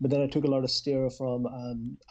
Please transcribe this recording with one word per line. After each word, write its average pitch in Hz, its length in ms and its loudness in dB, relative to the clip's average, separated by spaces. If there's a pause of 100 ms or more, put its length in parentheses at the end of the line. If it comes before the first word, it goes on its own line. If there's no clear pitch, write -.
But 135 100 2
then 143 120 4
I 139 40 2
took 147 180 0
a 147 40 4
lot 135 160 4
of 127 60 0
steer 135 400 0
from, 123 360 -2
um, 123 520 -6 (120)